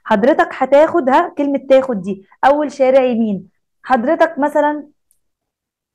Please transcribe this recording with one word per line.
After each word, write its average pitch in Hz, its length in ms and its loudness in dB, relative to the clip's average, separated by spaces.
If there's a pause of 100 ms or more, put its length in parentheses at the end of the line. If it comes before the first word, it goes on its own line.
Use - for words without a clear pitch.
حضرتك 262 480 0
هتاخد، 277 560 2
ها، 339 300 0
كلمة 277 300 -4
تاخد 262 340 0
دي 190 240 -10 (180)
أول 285 280 0
شارع 262 320 2
يمين، 220 440 -4 (340)
حضرتك 320 560 -2
مثلًا 294 480 -2 (1080)